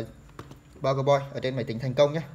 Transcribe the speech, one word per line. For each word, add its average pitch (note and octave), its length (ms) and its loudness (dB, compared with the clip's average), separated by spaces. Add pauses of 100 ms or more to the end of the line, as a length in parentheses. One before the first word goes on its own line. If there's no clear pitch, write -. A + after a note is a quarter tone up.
(800)
Power C3+ 220 0
Boy C#3 300 4
ở B2+ 60 -8
trên C3 160 -2
máy A#2+ 80 -2
tính A#2 160 -6
thành B2+ 140 -4
công C#3+ 200 4
nhé. D#3+ 80 -4 (140)